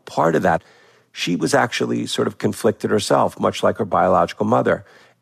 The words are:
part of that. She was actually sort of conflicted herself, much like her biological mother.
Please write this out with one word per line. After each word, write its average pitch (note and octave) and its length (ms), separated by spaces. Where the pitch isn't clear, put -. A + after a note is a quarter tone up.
part D#3 320
of A2+ 60
that. E2+ 200
She - 240
was D#3 180
actually A#2+ 540
sort A#2 220
of G#2+ 100
conflicted G#2+ 540
herself, G#2+ 480
much G2 240
like G2+ 140
her A2+ 60
biological F2+ 600
mother. A2+ 380